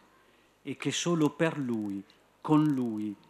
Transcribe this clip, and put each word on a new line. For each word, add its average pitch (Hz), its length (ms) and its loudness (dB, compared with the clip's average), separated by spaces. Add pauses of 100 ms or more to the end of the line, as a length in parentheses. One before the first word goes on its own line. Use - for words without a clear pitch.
(640)
e 135 160 -10
che 139 140 -4
solo 165 360 2
per 160 300 0
Lui, 107 440 -4 (380)
con 151 240 4
Lui 113 500 0 (160)